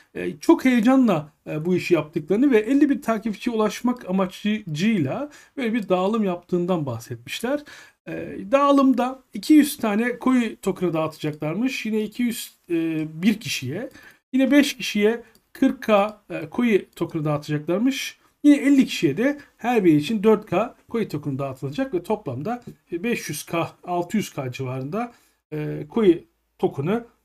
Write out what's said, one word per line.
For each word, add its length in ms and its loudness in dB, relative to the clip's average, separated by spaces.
e, 240 -8
çok 260 2
heyecanla, 680 2
e, 180 -6
bu 120 0
işi 180 0
yaptıklarını 560 0
ve 80 6
elli 320 2
bin 80 0
takipçiye 580 -4
ulaşmak 540 -2
amacıyla 1200 -2
böyle 180 -2
bir 140 -4
dağılım 360 2
yaptığından 640 -2
bahsetmişler. 760 -8
E, 300 -10
dağılımda 680 4
iki 200 2
yüz 220 6
tane 420 -2
Koi 440 2
token'ı 300 -2
dağıtacaklarmış. 920 -4
Yine 160 -2
iki 200 -4
yüz, 320 -4
e, 360 -2
bir 180 2
kişiye. 500 -8
Yine 180 2
beş 260 4
kişiye 460 0
kırk 300 0
K, 380 2
e, 200 -10
Koi 460 2
token'ı 280 -4
dağıtacaklarmış. 960 -2
Yine 120 8
elli 300 4
kişiye 300 -2
de 220 0
her 280 0
biri 120 8
için 260 0
dört 240 4
K 280 -2
Koi 200 -4
token'ı 300 -6
dağıtılacak 560 -6
ve 80 -2
toplamda, 600 -6
e, 100 -6
beş 260 -4
yüz 140 -8
K, 280 -4
altı 320 -4
yüz 140 -2
K 220 -8
civarında, 600 -8
e, 360 -8
Koi 360 4
token'ı 480 -2